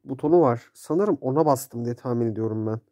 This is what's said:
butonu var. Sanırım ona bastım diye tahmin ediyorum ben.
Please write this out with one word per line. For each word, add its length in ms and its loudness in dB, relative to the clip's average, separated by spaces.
butonu 360 2
var. 340 2
Sanırım 460 -2
ona 260 0
bastım 380 0
diye 120 -4
tahmin 300 -2
ediyorum 400 -4
ben. 140 -4